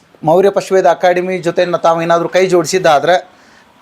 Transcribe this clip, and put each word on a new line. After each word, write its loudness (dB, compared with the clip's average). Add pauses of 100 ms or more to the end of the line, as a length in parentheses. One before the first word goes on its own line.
(260)
ಮೌರ್ಯ 2
ಪಶುವೈದ್ಯ 0
ಅಕಾಡೆಮಿ -2
ಜೊತೆ -2
ನ-, -2
ತಾವು 0
ಏನಾದರೂ -2
ಕೈ 0
ಜೋಡಿಸಿದ್ದಾದ್ರೆ, 0 (540)